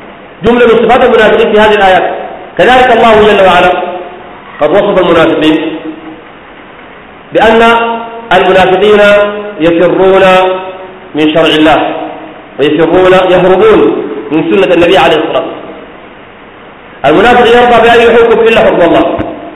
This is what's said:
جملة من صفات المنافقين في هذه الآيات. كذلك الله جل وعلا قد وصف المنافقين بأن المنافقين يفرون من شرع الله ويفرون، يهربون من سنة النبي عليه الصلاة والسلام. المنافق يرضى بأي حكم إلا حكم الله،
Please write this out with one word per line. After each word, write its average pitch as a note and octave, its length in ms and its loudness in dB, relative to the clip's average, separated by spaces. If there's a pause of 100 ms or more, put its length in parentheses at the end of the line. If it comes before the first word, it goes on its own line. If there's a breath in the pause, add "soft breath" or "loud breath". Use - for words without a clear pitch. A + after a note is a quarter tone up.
(440)
جملة A#3+ 220 0
من A3 240 0
صفات B3 160 2
المنافقين A3 480 2
في G#3 80 2
هذه G#3+ 140 2
الآيات. F#3 400 0 (420)
كذلك B3 400 2
الله A3+ 160 2 (140)
جل G3+ 200 2
وعلا F3+ 240 2 (880)
قد D3+ 100 0
وصف G3 300 0
المنافقين D#3+ 760 0 (1500)
بأن A3+ 280 2 (720)
المنافقين F#3 680 2 (580)
يفرون F3+ 640 2 (920)
من D#3 200 0
شرع D#3+ 240 0
الله D#3 360 0 (640)
ويفرون، E3 540 2 (180)
يهربون F#3 760 2 (260)
من D#3+ 200 -2
سنة F#3 220 0
النبي F3 240 2
عليه D#3+ 180 2
الصلاة D3+ 300 -4
والسلام. - 140 -14 (1500)
المنافق A#3 400 2 (120)
يرضى A#3+ 300 2
بأي A#3 280 2
حكم A#3 240 2
إلا A3+ 200 2
حكم F3 220 0
الله، E3 360 0 (380)